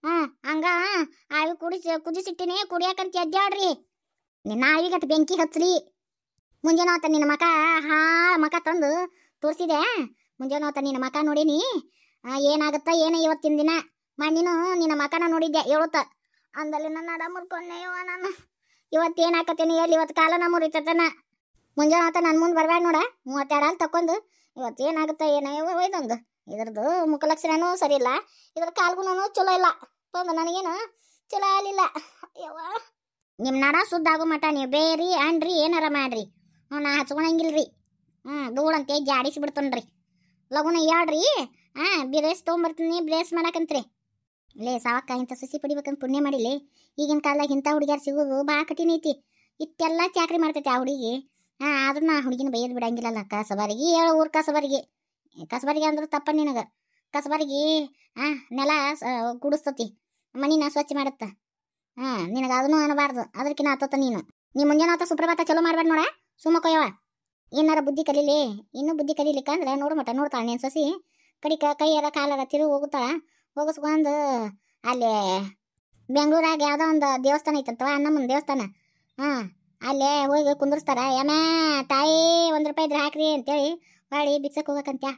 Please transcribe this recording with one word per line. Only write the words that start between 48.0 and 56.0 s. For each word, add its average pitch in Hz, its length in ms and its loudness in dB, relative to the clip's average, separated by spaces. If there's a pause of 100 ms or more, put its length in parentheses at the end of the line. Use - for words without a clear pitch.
ಸಿಗೋದು 277 380 0
ಭಾಳ 294 200 0
ಕಠಿಣ 330 300 0
ಐತಿ. 320 180 -2 (500)
ಇಷ್ಟೆಲ್ಲ 320 400 -2 (140)
ಚಾಕ್ರಿ 339 240 0
ಮಾಡ್ತೈತಿ 302 300 0
ಆ 254 100 2
ಹುಡುಗಿ. 262 540 -4 (280)
ಆ, 277 300 0
ಆದ್ರೂ 294 160 -2
ನಾ 302 160 2
ಹುಡುಗಿನ 254 260 -4
ಬೈಯೋದು 247 260 -4
ಬಿಡಂಗಿಲ್ಲಲ್ಲ. 233 480 -4
ಕಸಬಾರಿಗೆ 208 600 -4
ಹೇಳು, 330 280 4
ಊರ್ 311 160 4
ಕಸಬಾರಿಗೆ. 294 720 -2 (460)
ಕಸಬಾರಿಗೆ 294 400 -2
ಅಂದ್ರೂ 302 200 -2